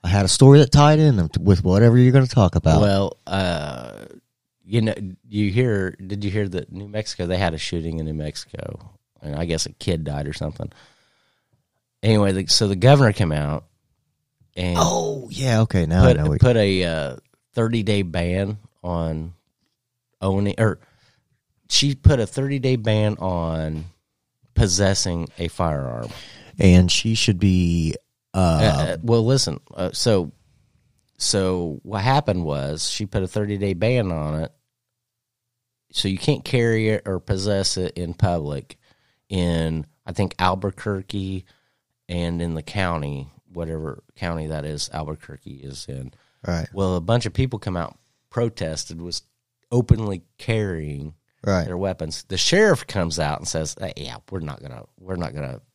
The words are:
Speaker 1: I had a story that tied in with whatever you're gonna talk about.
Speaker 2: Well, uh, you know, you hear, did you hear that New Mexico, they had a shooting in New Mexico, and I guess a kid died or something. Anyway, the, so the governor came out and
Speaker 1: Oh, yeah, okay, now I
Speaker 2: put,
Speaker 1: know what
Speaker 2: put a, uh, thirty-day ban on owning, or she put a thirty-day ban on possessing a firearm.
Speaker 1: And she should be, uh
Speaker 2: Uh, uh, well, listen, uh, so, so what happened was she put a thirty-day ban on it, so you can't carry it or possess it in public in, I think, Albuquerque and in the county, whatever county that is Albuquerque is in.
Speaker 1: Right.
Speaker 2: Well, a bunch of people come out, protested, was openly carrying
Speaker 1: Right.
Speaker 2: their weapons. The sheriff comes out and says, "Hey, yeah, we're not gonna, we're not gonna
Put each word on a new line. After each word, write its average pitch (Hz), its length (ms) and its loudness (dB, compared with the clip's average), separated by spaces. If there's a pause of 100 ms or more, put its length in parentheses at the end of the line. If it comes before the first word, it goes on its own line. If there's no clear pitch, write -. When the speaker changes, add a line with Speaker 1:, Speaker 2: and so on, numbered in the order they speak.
Speaker 1:
I 92 40 -4
had 98 180 2
a - 40 0
story 139 300 10
that 139 120 4
tied 151 280 6
in 113 300 4 (100)
with 87 240 4
whatever 110 340 6
you're 123 140 6
gonna 131 140 6
talk 110 300 4
about. - 260 4
Speaker 2:
Well, 98 360 0 (100)
uh, 73 800 -6 (600)
you 107 160 0
know, 110 140 -2 (340)
you 104 220 0
hear, 101 400 0
did 101 320 -10
you 98 80 -4
hear 104 180 -2
that 87 220 -8
New 98 160 -12
Mexico, 104 400 -8
they 90 100 -2
had 87 160 0
a 78 60 -8
shooting 80 400 -6
in 78 80 -6
New 78 80 -6
Mexico, - 760 -12 (280)
and 73 140 -10
I 82 100 -4
guess 80 220 -4
a - 60 -16
kid 82 300 -4
died 73 240 -6
or 73 60 -8
something. - 380 -8 (1300)
Anyway, 104 300 4
the, 92 160 -2
so - 200 2
the 98 80 0
governor 123 380 6
came 82 180 0
out 76 340 -4 (920)
and 87 260 -2
Speaker 1:
Oh, - 480 -2
yeah, 120 320 0
okay, 95 240 2
now 85 180 4
I - 100 10
Speaker 2:
put, 73 40 4
Speaker 1:
know 76 120 0
what 73 120 0
Speaker 2:
put 123 160 6
a, 98 260 2
uh, 78 320 -4 (380)
thirty-day 113 480 0
ban 90 560 -2 (260)
on 82 500 -4 (840)
owning, 98 380 0
or 107 220 2 (880)
she 139 240 2
put 139 260 6
a 107 60 2
thirty-day 135 520 -2
ban 107 420 0
on 80 680 -4 (680)
possessing 95 720 2 (100)
a 87 100 -4
firearm. 67 640 -4 (500)
Speaker 1:
And 90 320 8
she 113 240 0
should 98 240 0
be, 87 560 2 (380)
uh 98 40 -2
Speaker 2:
Uh, 80 560 2
uh, 85 100 -6
well, 117 220 2
listen, 127 340 0 (140)
uh, 90 200 -6
so, 98 380 0 (840)
so 92 680 -2
what 98 200 -6
happened 123 420 2
was 71 440 -4
she - 160 -6
put 98 180 -4
a 90 40 -4
thirty-day 101 460 -4
ban 107 380 0
on 78 300 -4
it, - 100 -8 (1400)
so - 160 -4
you 95 100 -2
can't - 260 -2
carry 113 460 0
it 107 160 -2
or 92 140 -4
possess 98 580 -2
it 92 200 -4
in 85 180 -6
public 73 600 -4 (520)
in, 82 560 -2 (200)
I - 80 -12
think, 95 260 -4
Albuquerque 95 1080 -4 (640)
and 85 320 -4
in 85 140 -4
the 78 80 -8
county, 73 640 -4 (240)
whatever 80 500 -10 (140)
county 82 300 -6
that 78 180 -8
is 73 280 -8
Albuquerque 76 720 -12
is 67 240 -16
in. 65 240 -12 (340)
Speaker 1:
Right. 85 280 -4
Speaker 2:
Well, 95 240 0
a 85 40 -2
bunch 113 240 0
of 92 80 -6
people 127 260 -2
come 90 180 -6
out, - 200 -8 (320)
protested, 82 720 -6
was 87 200 -10 (500)
openly 110 520 2 (140)
carrying 78 760 -6 (300)
Speaker 1:
Right. 92 220 0
Speaker 2:
their 87 120 -8
weapons. 90 500 -6
The 92 100 -6
sheriff 190 500 2
comes 85 320 -4
out 73 200 -2
and - 80 -10
says, 78 320 -6
"Hey, 92 180 -10
yeah, 60 200 -14 (120)
we're 95 120 -10
not 73 200 -12
gonna, 64 220 -18 (160)
we're 92 160 -10
not 80 180 -6
gonna 67 280 -10 (140)